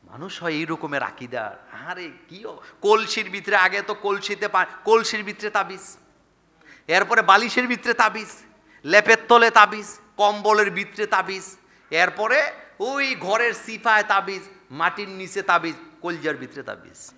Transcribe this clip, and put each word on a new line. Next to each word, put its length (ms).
মানুষ 320
হয় 80
এই 140
রকমের 380
আকিদার। 640
আরে 220
কি 160
ও, 160
কলসির 480
ভিতরে, 260
আগে 260
তো 120
কলসিতে 540
পা-, 180
কলসির 400
ভিতরে 260
তাবিজ, 480
এরপরে 340
বালিশের 460
ভিতরে 260
তাবিজ, 340
লেপের 320
তলে 240
তাবিজ, 480
কম্বলের 540
ভিতরে 340
তাবিজ, 520
এরপরে 600
ওই 360
ঘরের 380
সিফায় 500
তাবিজ, 380
মাটির 380
নিচে 320
তাবিজ, 340
কলজার 340
ভিতরে 280
তাবিজ। 540